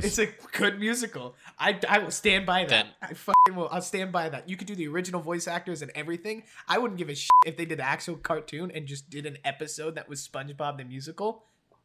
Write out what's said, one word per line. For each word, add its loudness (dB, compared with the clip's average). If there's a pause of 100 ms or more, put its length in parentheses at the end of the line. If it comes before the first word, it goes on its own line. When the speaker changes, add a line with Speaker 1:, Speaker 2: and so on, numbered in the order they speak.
Speaker 1:
please. 0
Speaker 2:
It's 0
a 4 (320)
good 2
musical. -2 (200)
I, 2 (100)
I 8
will -4
stand 2
by 2
that. -2
Speaker 3:
Then 6 (140)
Speaker 2:
I -10
fucking 8
will. -2
I'll -2
stand -2
by 0
that. -10
You -6
could -10
do -8
the -4
original -2
voice -4
actors -4
and -12
everything. -6 (240)
I 4
wouldn't -2
give -4
a -6
shit 0 (160)
if -6
they -4
did -4
an -2
actual -2
cartoon -4
and -8
just -12
did -10
an -10
episode -6
that -10
was -10
SpongeBob -6
the -10
musical. -8 (400)